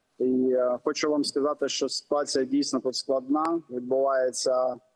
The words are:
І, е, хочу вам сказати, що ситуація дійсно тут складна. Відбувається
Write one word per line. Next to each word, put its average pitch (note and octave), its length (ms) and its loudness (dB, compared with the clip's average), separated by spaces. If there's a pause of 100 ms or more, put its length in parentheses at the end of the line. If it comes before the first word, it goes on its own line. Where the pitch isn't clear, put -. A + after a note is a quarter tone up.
(200)
І, B2+ 320 2
е, B2 320 2
хочу D3+ 280 0
вам D3 120 2
сказати, C#3+ 460 -2
що C3 200 -2
ситуація D3 560 -2
дійсно C#3 340 0
тут B2+ 160 -2
складна. D3+ 720 0
Відбувається B2+ 1080 0 (200)